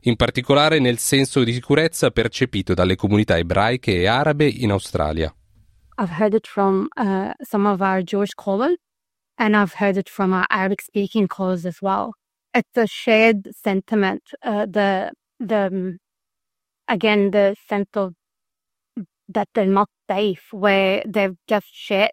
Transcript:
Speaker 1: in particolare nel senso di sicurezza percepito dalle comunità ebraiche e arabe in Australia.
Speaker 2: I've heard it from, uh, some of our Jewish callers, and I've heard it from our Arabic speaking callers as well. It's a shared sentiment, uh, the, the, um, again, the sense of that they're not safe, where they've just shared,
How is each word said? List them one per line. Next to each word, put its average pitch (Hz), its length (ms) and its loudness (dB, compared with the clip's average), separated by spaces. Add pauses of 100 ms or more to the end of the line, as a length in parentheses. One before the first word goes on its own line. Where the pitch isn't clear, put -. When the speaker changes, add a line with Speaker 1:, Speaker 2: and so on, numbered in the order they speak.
Speaker 1:
in 120 160 0
particolare 143 640 2
nel 123 200 2
senso 135 460 2
di 113 100 0
sicurezza 143 560 0
percepito 110 640 -2
dalle 92 200 2
comunità 104 440 2
ebraiche 101 560 0
e 90 120 2
arabe 147 400 2
in 117 240 0
Australia. 80 640 -2 (640)
Speaker 2:
I've 185 200 -4
heard 214 160 0
it 220 120 -2
from, 196 420 0 (100)
uh, 196 320 -2 (120)
some 208 240 -2
of 196 140 0
our 190 220 0
Jewish 196 320 -4
callers, 240 420 -2 (600)
and 214 180 2
I've 202 240 2
heard 196 180 0
it 196 140 -4
from 190 240 0
our 180 160 0
Arabic 196 320 -4
speaking 202 440 -4
callers 185 380 -6
as 175 160 -10
well. 196 300 -4 (420)
It's - 240 -2
a 233 100 2
shared 220 640 2 (100)
sentiment, 196 640 -2 (240)
uh, 214 240 -2
the, 196 440 0 (260)
the, 202 340 0
um, 185 280 -6 (840)
again, 202 440 2
the 202 240 2 (120)
sense 202 280 -2
of 190 180 -2 (1200)
that 202 200 -2
they're 214 120 0
not 196 240 2 (220)
safe, 196 400 -2
where 196 560 2
they've 196 300 -2 (100)
just 208 260 -2
shared, - 400 0